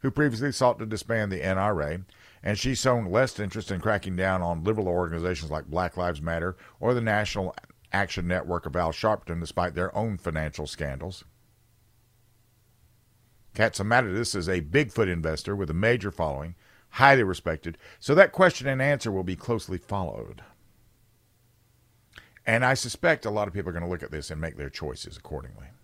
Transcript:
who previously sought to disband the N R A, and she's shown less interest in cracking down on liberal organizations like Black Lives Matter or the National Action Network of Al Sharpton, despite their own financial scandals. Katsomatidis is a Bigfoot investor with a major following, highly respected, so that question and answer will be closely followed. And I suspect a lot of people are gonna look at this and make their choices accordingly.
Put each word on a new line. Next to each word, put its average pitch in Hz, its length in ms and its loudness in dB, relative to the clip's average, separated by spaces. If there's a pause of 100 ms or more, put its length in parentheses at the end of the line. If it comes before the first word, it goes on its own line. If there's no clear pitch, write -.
who 135 100 0
previously 135 420 2
sought 123 260 4
to 113 80 -6
disband 107 440 -2
the 85 140 -2
N 95 140 2
R 95 240 2
A, 76 160 -2 (440)
and 101 160 0
she's 127 220 -2
shown 120 300 2
less 120 280 2
interest 104 320 -6
in 92 100 -2
cracking 95 360 0
down 92 240 2
on 85 240 -2
liberal 104 240 2
organizations 87 640 -2
like 76 160 -6
Black 87 320 -2
Lives 87 240 -2
Matter 82 340 -2 (240)
or 123 140 2
the 120 80 0
National 104 520 -2 (380)
Action 95 340 -2
Network 87 380 -2
of 71 100 -8
Al 85 160 0
Sharpton, 101 480 -2
despite 85 360 -2
their 95 200 -2
own 107 220 -2
financial 78 500 -4
scandals. 73 580 -8 (2250)
Katsomatidis 110 800 2
is 87 140 -2
a 90 140 2
Bigfoot 104 460 2
investor 82 460 -2
with 95 160 -4
a 80 40 -2
major 104 360 2
following, 78 460 -4 (320)
highly 135 340 8
respected, 85 560 -2 (220)
so - 140 0
that 185 180 10
question 175 340 4
and 135 160 -2
answer 135 300 0
will 95 100 0
be 90 140 -4
closely 98 420 -4
followed. 82 640 -8 (2000)
And 117 200 2
I 131 100 4
suspect 147 500 0
a 113 60 -2
lot 104 160 0
of 92 80 -10
people 92 160 -4
are - 20 -6
gonna 85 160 -4
look 87 140 -4
at - 80 -10
this 76 200 -8
and 78 100 -6
make 80 160 -6
their 71 120 -8
choices - 480 -10
accordingly. 64 520 -12 (140)